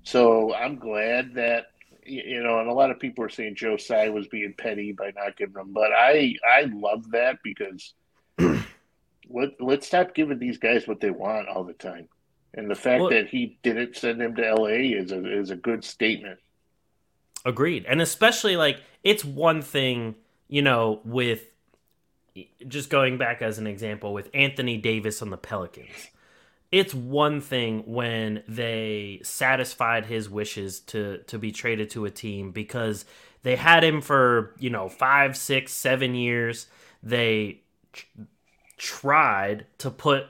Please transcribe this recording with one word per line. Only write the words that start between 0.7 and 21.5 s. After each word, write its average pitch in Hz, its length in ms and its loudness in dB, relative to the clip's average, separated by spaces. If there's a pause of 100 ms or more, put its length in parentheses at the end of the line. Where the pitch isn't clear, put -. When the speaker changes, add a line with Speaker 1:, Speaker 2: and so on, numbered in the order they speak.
Speaker 1:
glad 117 560 -2
that, 117 320 0 (400)
y-, 135 180 -10
you 120 180 -6
know, 117 180 2
and 113 80 -2
a 120 40 0
lot 135 180 4
of - 100 -6
people 120 240 -4
are 107 40 -4
saying 107 280 -8
Joe 110 200 -2
Tsai 110 340 2
was 104 180 -4
being 104 280 -6
petty 104 360 -6
by 101 240 -8
not 101 200 -6
giving 98 240 -8
him, 95 120 -14
but 107 200 2
I, 127 420 6 (140)
I 135 240 6
love 107 380 -4
that 123 320 0
because 98 520 -12 (220)
Speaker 2:
<clears throat> - 220 -20
Speaker 1:
let, - 1200 -4
let's 135 280 0
stop 180 260 2
giving 143 240 0
these 123 200 -6
guys 113 280 2
what 107 140 -4
they 101 100 0
want 101 380 -4
all 95 160 -6
the 90 80 -14
time. 87 360 -14 (460)
And 107 160 -6
the 98 60 -4
fact 127 240 4
Speaker 2:
Well 113 100 2
Speaker 1:
that 110 180 2
he 123 360 -4
didn't 120 320 0
send 117 260 -2
him 113 140 -4
to 117 100 0
L 110 220 4
A 123 240 2
is 95 180 -2
a, 92 300 -4
is 95 100 -4
a 92 60 -6
good 113 280 -4
statement. 104 540 -4 (1080)
Speaker 2:
Agreed. 127 420 -2
And 165 140 2
especially, 220 560 2
like, 147 240 2 (220)
it's 208 220 2
one 151 380 2
thing, 123 540 -2 (320)
you 143 140 0
know, 113 420 2
with, 117 440 -2 (1200)